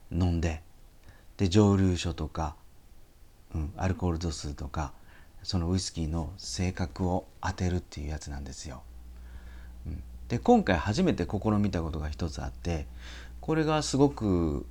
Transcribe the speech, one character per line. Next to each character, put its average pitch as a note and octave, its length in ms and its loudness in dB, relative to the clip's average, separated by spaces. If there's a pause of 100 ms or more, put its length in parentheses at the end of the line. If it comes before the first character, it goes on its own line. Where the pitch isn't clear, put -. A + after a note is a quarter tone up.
飲 F2 220 2
ん E2 80 2
で、 D#2+ 240 -2 (720)
で、 G2+ 140 2
蒸 G2+ 260 8
留 F#2+ 220 4
所 E2 160 -4
と D#2 160 -6
か、 D#2 260 -4 (960)
う E2+ 40 -4
ん、 D2+ 180 -4
ア F2 140 -4
ル F#2 60 0
コ F2+ 120 0
ー E2+ 60 2
ル D#2+ 60 -2
度 E2+ 120 -2
数 D2 220 -8
と C#2+ 160 -8
か、 D2 240 -4 (500)
そ - 160 -2
の E2+ 100 0
ウ F#2 60 4
イ F#2+ 60 2
ス - 100 -6
キ E2 120 -4
ー D#2 40 0
の E2 300 -2
性 - 340 -2
格 F#2 380 -2
を F2+ 180 0 (140)
当 F#2+ 100 -2
て F#2 180 -2
る F2 80 0
っ - 40 -2
て - 180 -12
い D2 60 -6
う - 20 -6
や D2+ 120 -4
つ - 100 -12
な C#2 80 -8
ん C#2+ 80 -8
で C#2 80 -10
す - 160 -12
よ。 B1+ 140 -14 (1040)
う - 40 -8
ん。 D#2+ 120 -8 (320)
で、 A#2+ 60 0
今 A#3+ 240 8
回 F#2+ 140 6
初 G3 260 2
め D#3+ 100 4
て F2 160 0
試 G#2+ 220 0
み G#2 180 4
た F2+ 140 0
こ D#2 80 -4
と D#2 80 -4
が D#2 100 -4
一 E2 180 -4
つ D2+ 140 -8
あ D2 60 -6
っ C2 40 -6
て、 E2 360 -4 (520)
こ D#3 140 -2
れ D#3 120 4
が D#3 180 2
す C#3+ 140 0
ご C#3 120 8
く F2 600 2